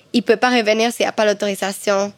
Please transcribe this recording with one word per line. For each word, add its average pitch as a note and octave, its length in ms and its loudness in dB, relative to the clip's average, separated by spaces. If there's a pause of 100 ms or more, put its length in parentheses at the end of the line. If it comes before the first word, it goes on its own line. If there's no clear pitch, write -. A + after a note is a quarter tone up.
(120)
il A#3+ 100 2
peut A3+ 140 2
pas B3 140 0
revenir A3+ 420 2
s'il - 140 -4
y - 20 -2
a G3 40 -4
pas A3 120 0
l'autorisation G3+ 920 -2